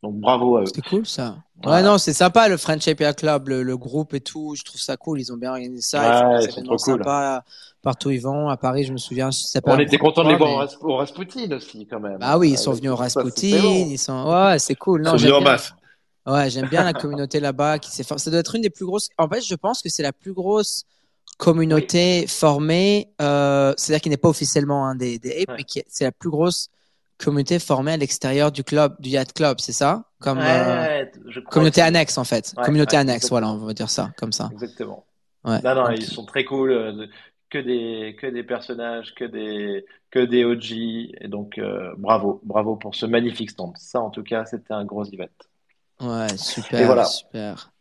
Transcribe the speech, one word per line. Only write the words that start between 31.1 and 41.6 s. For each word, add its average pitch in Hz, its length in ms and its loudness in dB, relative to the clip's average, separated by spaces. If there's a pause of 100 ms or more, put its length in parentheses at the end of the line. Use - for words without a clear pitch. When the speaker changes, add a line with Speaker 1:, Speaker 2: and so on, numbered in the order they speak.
Speaker 1:
je - 140 -12
crois - 100 -16
Speaker 2:
communauté 156 300 6
Speaker 1:
que - 20 8
c'est 165 60 6
Speaker 2:
annexe, 165 280 2
en 127 60 -2
fait. 117 340 -4
Speaker 1:
Ouais, 120 60 -2
Speaker 2:
Communauté 147 320 4
Speaker 1:
ouais, 143 60 6
Speaker 2:
annexe, 123 280 0
voilà, 117 160 0
Speaker 1:
exactement. 107 180 -4
Speaker 2:
on 110 40 -10
va 110 60 -8
dire 107 180 -8
ça, - 260 -4
comme 113 140 -6
ça. 110 200 -4
Speaker 1:
Exactement. 107 540 -12 (380)
Speaker 2:
Ouais, - 200 -2
Speaker 1:
Non, 131 120 2
non, 131 80 2
Speaker 2:
ok. 120 140 0
Speaker 1:
ils 113 80 -6
sont 110 200 -10
très 135 180 -4
cool, 135 280 -2
euh, 110 200 -2
de-, 107 180 -14 (420)
que 147 80 -6
des, 113 600 -6
que - 60 -12
des 120 180 -8
personnages, 117 720 -8
que - 120 -10
des, 107 600 -8 (240)
que 131 160 0
des 120 180 4
O 120 160 2
G. 113 520 -8 (100)
Et 107 60 -14
donc, 104 320 -10